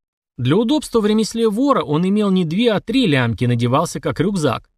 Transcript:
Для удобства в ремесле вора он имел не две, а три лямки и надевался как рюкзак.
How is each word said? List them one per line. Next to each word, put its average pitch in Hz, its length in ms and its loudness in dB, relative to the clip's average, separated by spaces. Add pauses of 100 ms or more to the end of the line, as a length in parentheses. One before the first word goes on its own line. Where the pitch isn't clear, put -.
(360)
Для 131 200 0
удобства 240 440 0
в 208 60 0
ремесле 220 420 0
вора 226 340 0
он 151 240 0
имел 202 240 0
не 185 140 2
две, 208 280 0
а 185 80 0
три 254 260 0
лямки 123 380 0
и - 20 0
надевался 123 540 0
как 147 200 -6
рюкзак. 156 580 -2